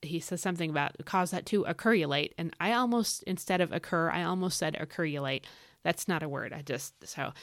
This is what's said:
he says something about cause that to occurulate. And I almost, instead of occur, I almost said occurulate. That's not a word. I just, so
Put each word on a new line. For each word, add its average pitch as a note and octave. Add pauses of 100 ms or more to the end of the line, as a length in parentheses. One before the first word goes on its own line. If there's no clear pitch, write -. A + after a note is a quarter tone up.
he E3
says E3+
something E3+
about C#3+
cause F3+
that F3+
to G#3
occurulate. D#3
And E3
I G3+
almost, A#3+
instead F#3
of F3
occur, E3
I F3
almost F3+
said D#3
occurulate. C#3+ (380)
That's -
not E3
a D3+
word. A#2+
I D3+
just, C#3 (140)
so -